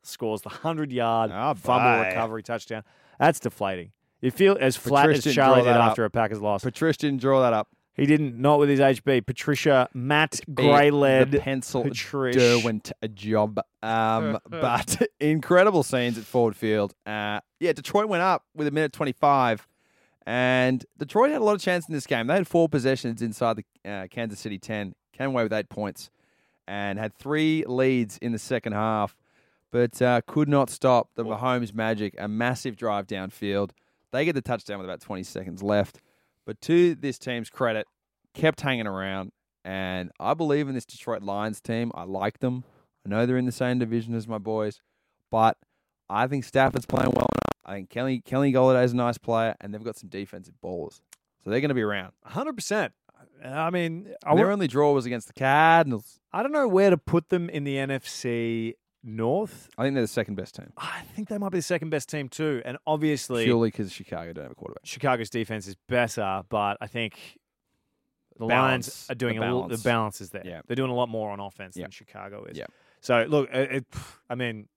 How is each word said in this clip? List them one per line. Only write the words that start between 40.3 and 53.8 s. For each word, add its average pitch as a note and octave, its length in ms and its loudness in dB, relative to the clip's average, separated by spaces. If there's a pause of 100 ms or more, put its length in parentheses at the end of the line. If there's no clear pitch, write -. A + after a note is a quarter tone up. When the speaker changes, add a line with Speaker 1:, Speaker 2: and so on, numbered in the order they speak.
Speaker 2:
believe D3+ 340 0
in C3+ 80 -6
this A#2+ 120 -8
Detroit G#2+ 360 -8
Lions G#2 380 -6
team. A#2 340 -4
I E2+ 100 -12
like F#2+ 340 -4
them. B2+ 260 -4 (400)
I G2+ 60 -8
know A2+ 160 2
they're B2+ 100 0
in B2+ 80 0
the B2 80 -2
same B2 260 -2
division A#2 360 -2
as A2 120 -6
my A2+ 120 -6
boys, G#2+ 420 -4 (500)
but A2+ 280 4 (500)
I A2 180 0
think C3+ 180 -4
Stafford's C3 420 0
playing C3 280 0
well - 120 0
enough. - 400 -2
I F#2+ 80 -12
think G2 160 -12
Kenny, B2+ 340 -4
Kenny C#3 260 0
Golladay's B2+ 420 6
a A#2+ 40 -2
nice A#2+ 220 0
player, A2+ 420 -2
and G#2 140 -12
they've G#2+ 100 -14
got A2 140 -10
some G2 100 -20
defensive F#2 460 -12 (100)
ballers. F2 380 -10 (420)
So F#2+ 60 -8
they're A#2+ 100 2
gonna C#3+ 140 -2
be B2 80 0
around. G2 300 -4 (120)
Speaker 1:
A - 60 -20
hundred C4 240 -6
percent. G#3 400 -4 (500)
I D3 240 -4
mean, F3 460 -6 (100)